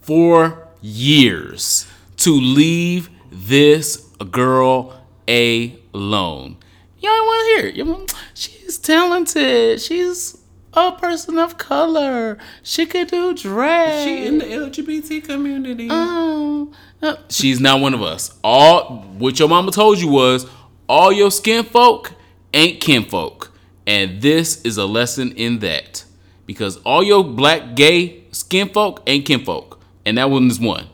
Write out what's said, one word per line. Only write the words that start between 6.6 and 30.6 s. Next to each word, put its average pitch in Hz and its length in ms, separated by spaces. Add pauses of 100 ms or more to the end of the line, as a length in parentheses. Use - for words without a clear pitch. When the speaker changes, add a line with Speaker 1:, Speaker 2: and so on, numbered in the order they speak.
Speaker 1:
Y'all 415 140 (140)
wanna 453 180
hear 440 240
it. - 80
Y'all 277 100
want, 370 260 (220)
she's - 420
talented. 302 1040
She's 359 560 (380)
a 359 180
person 339 460
of 339 180
color. 277 800 (260)
She - 220
could 349 240
do 359 240
drag. 302 760
Speaker 2:
She 269 200
in 285 100
the 262 160
L 285 160
G 285 140
B 302 180
T 311 220
community. 277 680
Speaker 1:
Oh, 311 800 (300)
uh, 311 160 (140)
she's 131 280
not 135 220
one 135 140
of 113 80
us. - 420
All 135 540 (180)
what 127 220
your 151 100
mama 180 240
told 208 260
you 175 100
was 127 380 (440)
all 165 200
your 202 200
skin 220 340
folk 240 480 (400)
ain't 165 300
kinfolk. 104 680 (360)
And 98 340
this 160 400
is 117 160
a 104 80
lesson 120 480
in 117 280
that. 82 440 (400)
Because 101 340
all 151 260
your 202 200
black 139 520
gay 170 560
skin 190 360
folk 202 380
ain't 139 180
kinfolk. 117 560 (240)
And 110 140
that 135 100
one 131 200
is 110 100
one. 107 360